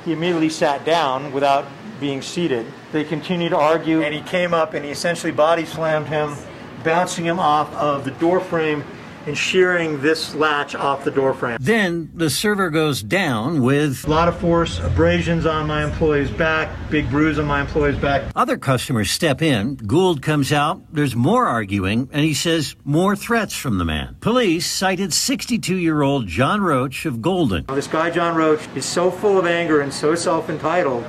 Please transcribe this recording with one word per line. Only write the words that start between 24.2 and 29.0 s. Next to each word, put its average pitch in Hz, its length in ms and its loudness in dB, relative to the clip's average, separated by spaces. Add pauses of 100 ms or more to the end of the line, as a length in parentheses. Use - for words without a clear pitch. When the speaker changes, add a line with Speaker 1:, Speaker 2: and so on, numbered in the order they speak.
Speaker 2:
cited 190 440 -2
sixty-two-year-old 156 1160 0
John 135 340 0
Roach 143 460 0
of 117 160 -4
Golden. 156 460 0
Speaker 1:
This 139 180 -2
guy, 165 240 0
John 170 240 0
Roach, 156 260 2 (140)
is 131 100 -6
so 180 240 2